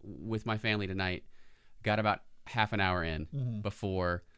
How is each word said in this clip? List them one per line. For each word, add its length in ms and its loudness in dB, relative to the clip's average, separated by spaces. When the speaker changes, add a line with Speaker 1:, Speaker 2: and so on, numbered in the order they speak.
Speaker 1:
with 440 -4
my 100 0
family 300 2
tonight. 380 -2
Got 160 4
about 220 2
half 260 2
an 80 0
hour 240 4
in 220 -2
Speaker 2:
Mm-hmm. 340 -2
Speaker 1:
before 640 0